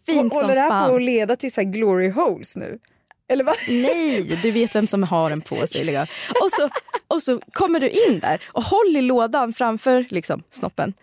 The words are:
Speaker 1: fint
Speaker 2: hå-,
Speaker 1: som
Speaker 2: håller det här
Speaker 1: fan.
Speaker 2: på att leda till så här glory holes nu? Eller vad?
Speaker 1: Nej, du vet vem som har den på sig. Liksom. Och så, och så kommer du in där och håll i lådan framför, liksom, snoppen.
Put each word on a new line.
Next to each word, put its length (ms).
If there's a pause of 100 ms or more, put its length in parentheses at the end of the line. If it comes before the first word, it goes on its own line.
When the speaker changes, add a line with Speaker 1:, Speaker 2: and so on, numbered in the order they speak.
Speaker 1:
fint 280
Speaker 2:
hå-, 60
Speaker 1:
som 20
Speaker 2:
håller 140
det 60
här 80
Speaker 1:
fan. 200
Speaker 2:
på 60
att 60
leda 340
till 180
så 80
här 80
glory 400
holes 480
nu? 220 (500)
Eller 140
vad? 120 (140)
Speaker 1:
Nej, 540 (200)
du 80
vet 240
vem 120
som 160
har 260
den 120
på 260
sig. 180
Liksom. 200 (380)
Och 80
så, 180 (380)
och 160
så 160 (140)
kommer 260
du 100
in 300
där 280
och 160
håll 340
i 40
lådan 520
framför, 560
liksom, 400
snoppen. 540